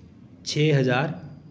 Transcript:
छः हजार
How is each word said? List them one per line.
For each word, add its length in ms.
छः 320
हजार 520